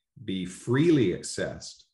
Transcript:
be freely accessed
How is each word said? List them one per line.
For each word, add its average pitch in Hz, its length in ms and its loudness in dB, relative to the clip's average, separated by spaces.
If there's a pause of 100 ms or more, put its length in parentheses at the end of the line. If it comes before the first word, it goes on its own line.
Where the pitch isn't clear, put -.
(240)
be 95 220 -4
freely 131 640 2
accessed - 840 -8